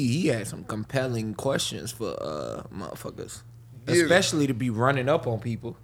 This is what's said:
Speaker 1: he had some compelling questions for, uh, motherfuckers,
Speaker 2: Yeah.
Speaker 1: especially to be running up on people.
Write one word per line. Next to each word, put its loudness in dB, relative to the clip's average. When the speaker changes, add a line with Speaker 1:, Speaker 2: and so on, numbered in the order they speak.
Speaker 1:
he 2
had 0
some -10
compelling -2
questions -2
for, -6
uh, -6
motherfuckers, -10
Speaker 2:
Yeah. 4
Speaker 1:
especially 6
to 0
be 0
running 4
up 2
on 0
people. -6